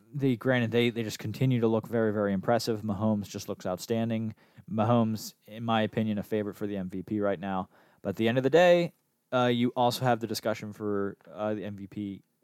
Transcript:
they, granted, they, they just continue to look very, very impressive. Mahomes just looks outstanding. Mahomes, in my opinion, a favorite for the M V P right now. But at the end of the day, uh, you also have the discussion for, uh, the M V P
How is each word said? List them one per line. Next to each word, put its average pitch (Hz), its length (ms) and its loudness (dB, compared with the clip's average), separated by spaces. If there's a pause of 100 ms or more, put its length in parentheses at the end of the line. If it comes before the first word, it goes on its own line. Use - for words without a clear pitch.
(140)
they, 135 220 2
granted, 123 360 2
they, 120 180 4
they 113 140 -4
just 104 160 -6
continue 120 420 0
to 117 60 4
look 113 200 2
very, 113 240 2
very 101 220 0
impressive. 110 480 0
Mahomes 104 480 -2
just - 180 -10
looks 101 180 -8
outstanding. 113 680 -4 (340)
Mahomes, 110 640 2 (140)
in 110 160 -12
my 113 200 2
opinion, 107 340 0
a 98 60 -4
favorite 104 340 -2
for 107 100 -6
the 101 80 -4
M 92 140 -4
V 92 140 -8
P 107 180 -2
right 98 180 0
now. 95 300 -4 (320)
But 101 80 -4
at 90 80 -4
the 113 100 2
end 120 100 2
of 127 60 0
the 131 60 2
day, 175 420 6 (400)
uh, 123 140 2
you 123 300 2
also 123 280 2
have 120 160 2
the 113 80 -6
discussion 107 460 -4
for, 101 420 -2 (180)
uh, 107 200 -4
the 104 100 -6
M 104 120 -8
V 98 120 -12
P 98 340 -8 (220)